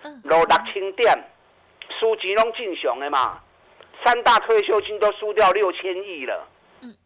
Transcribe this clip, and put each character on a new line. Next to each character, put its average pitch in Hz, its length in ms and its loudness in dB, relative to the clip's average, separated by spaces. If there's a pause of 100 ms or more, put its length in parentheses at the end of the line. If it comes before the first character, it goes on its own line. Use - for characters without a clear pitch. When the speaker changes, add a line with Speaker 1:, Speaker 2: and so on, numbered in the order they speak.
Speaker 1:
嗯。 277 220 -20
Speaker 2:
落 160 180 4
六 165 140 4 (140)
千 196 220 0
点， 196 240 4 (800)
输 226 200 0
钱 190 180 -4
拢 226 160 2
正 220 240 -8
常 127 240 -4
的 143 100 -6
嘛。 127 300 -2 (640)
三 240 200 2
大 240 160 6
退 220 240 2
休 208 180 0
金 208 180 -10
都 208 140 2
输 214 200 -6
掉 208 200 4
六 196 180 0
千 185 320 -8
亿 165 220 -12
了。 98 200 -8 (360)
Speaker 1:
嗯， 240 120 -20 (120)